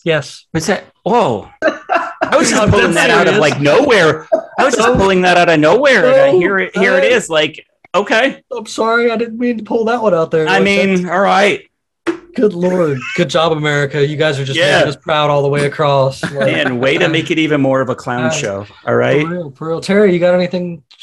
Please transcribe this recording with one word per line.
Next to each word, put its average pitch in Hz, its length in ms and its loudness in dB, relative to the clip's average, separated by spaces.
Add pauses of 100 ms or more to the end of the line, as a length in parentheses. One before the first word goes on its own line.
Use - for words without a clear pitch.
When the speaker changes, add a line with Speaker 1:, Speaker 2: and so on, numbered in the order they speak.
Speaker 1:
Yes. 156 460 -4
Speaker 2:
What's 160 160 -6
that? - 180 -4 (180)
Whoa. 165 460 0 (120)
I - 760 -4
was 247 120 2
just 226 120 0
Speaker 1:
<laughs> - 0 -
I'm 208 80 2
Speaker 2:
pulling 190 240 2
Speaker 1:
dead - 20 0
Speaker 2:
that 165 140 2
out 165 180 2
of, - 80 2
Speaker 1:
serious. 147 160 2
Speaker 2:
like, 135 100 -4
nowhere. 165 680 2 (300)
I 240 60 2
was 285 120 0
just 226 120 2
Speaker 1:
No. 247 80 2
Speaker 2:
pulling 190 280 2
that 180 140 4
out 170 120 4
of 160 100 4
nowhere, 208 460 4
and 262 160 4
I - 100 4
Speaker 1:
No, 262 80 4
Speaker 2:
hear 262 180 0
it, 185 200 -4
here 196 200 2
it 185 60 2
Speaker 1:
I - 40 2
Speaker 2:
is. 240 220 0
Like, 156 360 -2 (280)
okay. 220 480 -2 (100)
Speaker 1:
I'm 226 140 -10
sorry, 233 460 -2
I 220 60 -4
didn't 233 220 -6
mean 240 180 -2
to 214 80 -10
pull 233 200 -2
that 233 160 -2
one 202 120 2
out 160 180 0
there. 160 160 0
Speaker 2:
I 185 120 0
Speaker 1:
Like, 196 40 2
Speaker 2:
mean, 196 400 2
Speaker 1:
that's 170 100 -6
Speaker 2:
all 185 60 0
right. 190 500 0 (680)
Speaker 1:
Good 208 180 0
Lord. 175 460 -2 (160)
Good 170 140 -2
job, 160 240 0
America. 147 520 -2
You 147 120 -4
guys 151 220 0
are 139 40 -4
just 135 160 -6
Speaker 2:
Yeah. 185 200 2
Speaker 1:
making 151 100 2
us 139 80 -8
proud 151 320 -2
all 143 120 2
the 143 60 0
way 143 200 0
across. 139 560 0
Speaker 2:
<laughs> - 100 -6
Speaker 1:
Like, 139 140 -2
Speaker 2:
Man, 139 320 -2
way 135 180 0
to 170 100 0
make 160 240 -2
it 160 80 -2
even 151 220 0
more 135 180 0
of 123 80 -2
a 123 80 -4
clown 123 300 -6
Speaker 1:
uh, 127 40 0
Speaker 2:
show. 104 380 -6 (180)
All 120 100 0
right. 127 300 2
Speaker 1:
For 165 60 -8
real, 170 200 -8
for 156 180 -14
real. 165 100 -4
Terry, 196 340 2
you 175 60 0
got 180 160 2
anything 180 480 -4 (200)